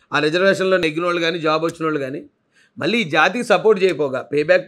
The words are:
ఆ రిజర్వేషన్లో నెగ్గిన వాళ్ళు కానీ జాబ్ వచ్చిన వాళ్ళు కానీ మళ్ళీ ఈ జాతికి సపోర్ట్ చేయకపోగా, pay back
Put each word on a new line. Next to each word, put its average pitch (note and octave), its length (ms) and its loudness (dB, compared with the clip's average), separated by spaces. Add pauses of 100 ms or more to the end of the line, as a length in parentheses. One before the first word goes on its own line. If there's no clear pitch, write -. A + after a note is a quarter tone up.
(140)
ఆ C#3+ 60 2
రిజర్వేషన్లో F#3 580 2
నెగ్గిన D#3+ 280 -2
వాళ్ళు F3 160 -2
కానీ E3 180 -2
జాబ్ D#3 240 -2
వచ్చిన D#3+ 200 -4
వాళ్ళు D#3 160 -2
కానీ C3+ 260 -10 (520)
మళ్ళీ A3 200 -2
ఈ G3+ 120 -2
జాతికి F#3 340 0
సపోర్ట్ F#3+ 400 2
చేయకపోగా, C#3 500 -2
pay D3+ 140 0
back F3+ 200 4